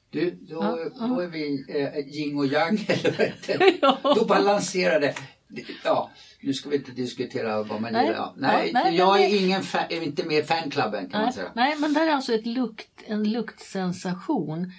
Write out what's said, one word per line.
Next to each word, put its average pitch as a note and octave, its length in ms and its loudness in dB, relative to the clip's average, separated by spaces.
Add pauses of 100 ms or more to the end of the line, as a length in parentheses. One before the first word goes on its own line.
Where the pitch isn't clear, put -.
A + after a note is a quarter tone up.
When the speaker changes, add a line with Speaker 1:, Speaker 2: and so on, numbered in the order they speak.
(100)
Speaker 1:
Du, E3 200 0
då, F3+ 240 -16
Speaker 2:
Ja, G3+ 520 -4
Speaker 1:
då B3+ 80 0
Speaker 2:
ja. F3+ 80 0
Speaker 1:
är F3 60 -4
vi, D3 400 -4
eh, C#3+ 480 -4
yin C#3+ 220 -4
och C#3+ 80 2
yang, D#3 380 2
<laughs> - 40 -10
eller - 300 2
vad - 80 4
heter - 320 -4
det? F#4 200 6
Speaker 2:
<laughs> - 40 0
Ja. C#4 340 4
Speaker 1:
Då A3 100 4
balanserar F#3+ 760 2
det. C#3+ 140 0 (680)
Ja, - 260 0 (320)
nu C3+ 120 -2
ska - 160 -8
vi D3 60 0
inte C#3 160 -4
diskutera A#2+ 720 -4
vad G#2+ 200 -6
man A2+ 100 -4
Speaker 2:
Nej. B3+ 140 2
Speaker 1:
gillar. - 120 -2
Ja, - 180 -8
nej, - 380 0
Speaker 2:
Ja, B3 100 4
nej, E3+ 120 2
Speaker 1:
jag F#3 180 6
Speaker 2:
men G3 100 6
Speaker 1:
är G3 60 2
Speaker 2:
det G#3 60 2
Speaker 1:
ingen F#3+ 260 2
fa-, - 300 -4
är E3 100 -4
inte C#3+ 240 -6
med D3+ 120 2
i D3 40 2
fanclubben, C3+ 680 0
kan G#3+ 100 -2
man - 40 2
Speaker 2:
Nej, B3 80 2
Speaker 1:
säga. F#2+ 220 -8
Speaker 2:
nej, C4+ 260 2
men D4+ 140 2
där D#4 120 4
är D#4+ 60 4
alltså C4 220 0
ett A3 120 0
lukt, - 600 -4
en G#3+ 240 0
luktsensation F#3 1500 -4